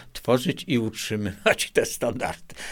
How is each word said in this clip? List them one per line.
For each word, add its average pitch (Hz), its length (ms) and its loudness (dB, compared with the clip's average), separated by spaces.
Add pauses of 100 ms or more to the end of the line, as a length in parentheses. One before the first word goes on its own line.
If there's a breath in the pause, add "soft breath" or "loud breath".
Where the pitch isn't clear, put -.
(120 loud breath)
tworzyć 127 560 2
i 120 100 4
utrzymywać 107 920 0
te 220 160 4
standardy. - 680 -4 (180 loud breath)